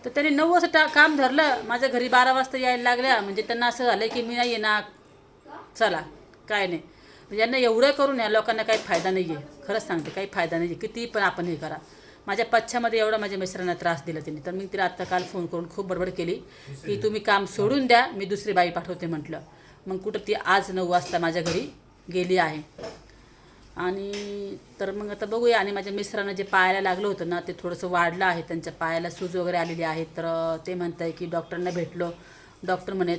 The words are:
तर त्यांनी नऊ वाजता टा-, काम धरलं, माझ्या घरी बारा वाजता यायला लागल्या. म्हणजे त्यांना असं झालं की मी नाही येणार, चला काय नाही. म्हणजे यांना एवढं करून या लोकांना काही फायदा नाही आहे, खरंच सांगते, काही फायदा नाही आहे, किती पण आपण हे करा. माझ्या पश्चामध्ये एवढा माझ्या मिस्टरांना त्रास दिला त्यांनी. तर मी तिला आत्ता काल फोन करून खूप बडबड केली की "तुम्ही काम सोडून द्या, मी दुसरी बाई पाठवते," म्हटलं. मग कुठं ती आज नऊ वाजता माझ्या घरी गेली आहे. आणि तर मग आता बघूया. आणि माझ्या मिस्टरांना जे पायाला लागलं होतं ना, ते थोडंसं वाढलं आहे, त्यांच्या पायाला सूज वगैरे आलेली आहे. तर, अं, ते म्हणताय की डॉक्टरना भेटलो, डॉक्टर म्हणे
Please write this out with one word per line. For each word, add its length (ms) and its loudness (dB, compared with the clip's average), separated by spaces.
तर 60 -6
त्यांनी 200 2
नऊ 220 4
वाजता 140 6
टा-, 280 4
काम 220 8
धरलं, 480 4
माझ्या 240 0
घरी 200 2
बारा 240 6
वाजता 260 0
यायला 240 2
लागल्या. 380 4
म्हणजे 220 -4
त्यांना 240 0
असं 180 0
झालं 220 2
की 160 -2
मी 140 -4
नाही 140 2
येणार, 320 0
चला 220 2
काय 180 0
नाही. 140 -4
म्हणजे 120 -4
यांना 160 2
एवढं 340 6
करून 300 2
या 80 0
लोकांना 340 2
काही 160 2
फायदा 320 0
नाही 240 0
आहे, 100 -8
खरंच 180 -2
सांगते, 240 -4
काही 220 -6
फायदा 260 0
नाही 120 -2
आहे, 80 -8
किती 280 -6
पण 160 -2
आपण 220 0
हे 120 -4
करा. 200 -8
माझ्या 200 0
पश्चामध्ये 520 0
एवढा 180 2
माझ्या 220 -4
मिस्टरांना 360 -4
त्रास 320 0
दिला 140 -6
त्यांनी. 260 -8
तर 40 -4
मी 160 -6
तिला 180 0
आत्ता 200 -2
काल 180 0
फोन 240 -6
करून 240 -6
खूप 160 -6
बडबड 240 -2
केली 240 -4
की 340 -6
"तुम्ही 180 0
काम 240 2
सोडून 420 0
द्या, 200 6
मी 180 -6
दुसरी 280 -4
बाई 180 4
पाठवते," 360 -6
म्हटलं. 340 -6
मग 100 -6
कुठं 220 -6
ती 140 -4
आज 380 2
नऊ 180 -2
वाजता 300 0
माझ्या 240 0
घरी 320 -4
गेली 240 2
आहे. 260 2
आणि 360 -4
तर 100 -2
मग 200 -6
आता 160 -6
बघूया. 320 4
आणि 120 0
माझ्या 220 -6
मिस्टरांना 400 -4
जे 100 -6
पायाला 380 4
लागलं 260 0
होतं 220 -2
ना, 120 -2
ते 120 -10
थोडंसं 360 -8
वाढलं 360 2
आहे, 180 0
त्यांच्या 300 -8
पायाला 380 -4
सूज 260 -8
वगैरे 200 0
आलेली 260 -2
आहे. 220 -2
तर, 200 -8
अं, 420 -2
ते 80 -4
म्हणताय 360 -4
की 160 -8
डॉक्टरना 440 -4
भेटलो, 400 -4
डॉक्टर 260 -4
म्हणे 260 0